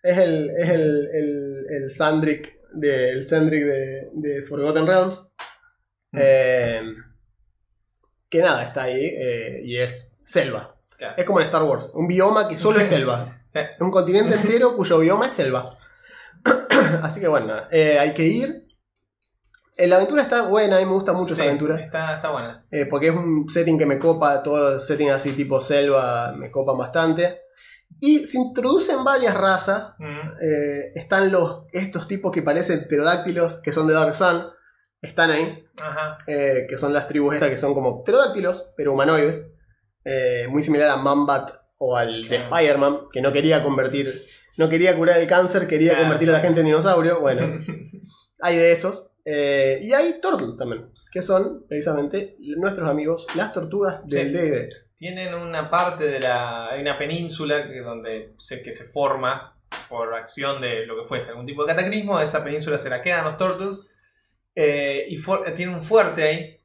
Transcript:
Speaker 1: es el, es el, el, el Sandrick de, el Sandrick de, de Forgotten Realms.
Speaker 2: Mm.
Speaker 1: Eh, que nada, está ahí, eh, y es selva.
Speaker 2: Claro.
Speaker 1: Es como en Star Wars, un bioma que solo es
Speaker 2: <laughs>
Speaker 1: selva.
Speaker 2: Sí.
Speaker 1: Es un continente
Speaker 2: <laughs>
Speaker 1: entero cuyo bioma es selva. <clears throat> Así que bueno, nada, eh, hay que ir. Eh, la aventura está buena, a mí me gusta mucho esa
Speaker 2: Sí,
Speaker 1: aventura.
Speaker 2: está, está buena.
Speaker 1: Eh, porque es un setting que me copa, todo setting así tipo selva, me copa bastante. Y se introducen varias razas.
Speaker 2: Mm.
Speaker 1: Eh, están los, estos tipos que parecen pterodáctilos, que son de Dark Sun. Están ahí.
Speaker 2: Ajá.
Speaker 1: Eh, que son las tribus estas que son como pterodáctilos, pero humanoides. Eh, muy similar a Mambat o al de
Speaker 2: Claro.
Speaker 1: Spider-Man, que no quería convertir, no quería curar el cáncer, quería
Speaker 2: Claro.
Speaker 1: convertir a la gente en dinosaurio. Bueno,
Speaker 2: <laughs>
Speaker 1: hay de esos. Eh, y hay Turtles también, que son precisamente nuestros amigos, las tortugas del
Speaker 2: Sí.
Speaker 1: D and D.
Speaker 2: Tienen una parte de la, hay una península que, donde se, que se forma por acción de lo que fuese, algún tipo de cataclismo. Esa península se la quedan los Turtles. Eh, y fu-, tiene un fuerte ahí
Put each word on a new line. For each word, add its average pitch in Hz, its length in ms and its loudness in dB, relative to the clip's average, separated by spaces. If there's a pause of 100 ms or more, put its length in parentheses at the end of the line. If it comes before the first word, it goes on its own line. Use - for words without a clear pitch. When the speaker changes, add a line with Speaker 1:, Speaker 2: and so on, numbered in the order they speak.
Speaker 1:
es 180 140 2
el, 160 320 2 (100)
es 170 120 0
el, 151 420 2
el, 139 540 -4 (160)
el 135 80 -8
Sandrick 156 640 0 (180)
de, 135 380 0
el 131 120 -4
Sandrick 156 420 2
de, 135 500 -4
de 147 280 -6
Forgotten 151 440 0
Realms. 185 440 0 (840)
Speaker 2:
Mm. 143 60 -6
Speaker 1:
Eh, 127 640 4 (1500)
que 165 120 2
nada, 139 240 2
está 131 200 -8
ahí, 127 200 -2
eh, 123 600 -6
y 120 120 -8
es 127 340 -6 (140)
selva. 123 520 -4 (200)
Speaker 2:
Claro. 113 200 -12
Speaker 1:
Es 180 80 -2
como 190 160 2
en 147 60 2
Star 160 160 0
Wars, - 320 -2
un 165 140 -2
bioma 196 400 2
que 160 80 -6
solo 208 240 2
es 202 60 4
Speaker 2:
<laughs> - 20 -2
Speaker 1:
selva. 127 600 -2
Speaker 2:
Sí. 151 120 -4
Speaker 1:
Es - 200 -10
un 185 100 0
continente 190 440 4
Speaker 2:
<laughs> 208 80 0
Speaker 1:
entero 240 340 4
cuyo 175 220 2
bioma 196 300 4
es 262 60 -4
selva. 127 440 -2 (640)
<clears throat> 165 580 2
Así 180 180 -6
que 175 80 0
bueno, 127 180 2
nada, 107 240 -8
eh, 151 280 4
hay 147 140 2
que 165 120 -2
ir. 254 420 0 (1080)
Eh, 180 120 2
la 180 80 6
aventura 269 260 4
está 240 200 2
buena, 196 340 2
a 185 40 6
mí 190 60 2
me 190 60 0
gusta 190 200 0
mucho 180 220 -2
esa 156 80 -2
Speaker 2:
Sí, 143 60 2
Speaker 1:
aventura. 151 320 0
Speaker 2:
está, 160 340 -6
está 156 160 -6
buena. 117 400 -8
Speaker 1:
Eh, 143 160 -2
porque 143 220 0
es 165 60 2
un 160 340 0
setting 165 300 2
que 156 80 2
me 135 120 2
copa, 147 440 2
todo 143 360 2
setting 147 320 0
así 135 220 0
tipo 135 280 -2
selva, 131 760 0
me - 140 -12
copa 135 240 -2
bastante. 165 680 0 (600)
Y 294 260 4
se 254 120 -4
introducen 254 680 0
varias 254 300 2
razas. 196 640 0
Speaker 2:
Mm. 151 320 -10 (120)
Speaker 1:
Eh, 147 520 -2
están 190 380 2
los, 175 400 0
estos 180 340 -6
tipos 196 260 -4
que 165 100 -2
parecen 160 440 0
pterodáctilos, 170 760 0
que 147 100 -4
son 156 160 0
de 156 60 4
Dark 156 200 2
Sun. 170 300 2 (580)
Están 165 280 2
ahí. 156 340 -2 (180)
Speaker 2:
Ajá. 156 360 -8 (100)
Speaker 1:
Eh, 139 400 0
que 139 100 -8
son 147 140 -2
las 143 160 -2
tribus 147 260 0
estas 147 160 2
que 127 80 -2
son 139 160 0
como 127 300 -2
pterodáctilos, 202 720 0
pero 143 160 -2
humanoides. 151 560 2 (560)
Eh, 127 440 -2
muy 147 140 0
similar 147 280 4
a 131 60 2
Mambat 139 540 0 (280)
o 123 180 0
al 113 260 -2
de 113 60 -14 (100)
Speaker 2:
Claro. 123 180 -4
Speaker 1:
Spider-Man, 143 420 4 (140)
que 127 100 -4
no 139 100 2
quería 143 300 4
convertir, 135 600 -2 (340)
no 160 120 2
quería 175 280 4
curar 170 220 4
el 165 80 2
cáncer, 180 400 2
quería 156 240 4
Speaker 2:
Claro. 160 140 4
Speaker 1:
convertir 160 260 2
a 160 40 6
la 151 60 4
gente 165 200 2
en 156 60 4
dinosaurio. 165 540 4
Bueno, 147 380 0 (400)
Speaker 2:
<laughs> - 420 -20
Speaker 1:
hay 175 160 2
de 170 160 8
esos. 185 380 -2 (160)
Eh, 139 560 2
y 220 120 0
hay 320 260 2
Turtles 135 360 -2
también, 117 340 -8 (200)
que 180 120 -6
son 190 440 0
precisamente 147 680 -4 (220)
nuestros 185 320 -2
amigos, 151 360 -2 (100)
las 214 160 -2
tortugas 185 540 -4
del 139 220 -2
Speaker 2:
Sí. 143 60 -4
Speaker 1:
D 175 60 -2
and 156 100 0
D. 123 180 -4 (280)
Speaker 2:
Tienen 180 380 -10
una 170 360 -8
parte 170 360 0
de 139 140 -2
la, 120 480 -2
hay 135 120 -6
una 143 160 -4
península 151 720 -4
que, 127 120 -14
donde 113 580 -12
se, - 240 -14
que 117 100 -16
se - 120 -16
forma 135 760 -4 (300)
por 117 260 -6
acción 139 460 -6
de 113 260 -4
lo 113 160 -10
que - 60 -14
fuese, 120 220 -6
algún 120 160 -12
tipo 143 200 -4
de 160 80 0
cataclismo. 196 460 -2
Esa 151 240 -2
península 147 340 -4
se 139 120 -8
la 123 120 -4
quedan 175 220 -2
los 156 120 -6
Turtles. 185 440 -4 (720)
Eh, 143 540 0
y 170 80 -10
fu-, 180 260 -4 (120)
tiene 180 200 -8
un 165 80 -10
fuerte 170 400 2
ahí 156 420 -2